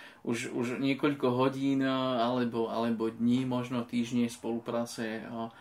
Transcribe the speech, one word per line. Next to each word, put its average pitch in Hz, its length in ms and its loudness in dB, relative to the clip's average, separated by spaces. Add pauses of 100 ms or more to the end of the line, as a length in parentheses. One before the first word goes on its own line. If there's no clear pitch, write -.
(240)
už, 120 320 -2
už 123 240 -2
niekoľko 139 540 2
hodín, 135 500 2
a, 131 400 2
alebo, 117 480 0
alebo 113 400 0
dní, 120 320 2
možno 123 400 -2
týždne 120 480 0
spolupráce, 117 960 -4
a, 117 340 -6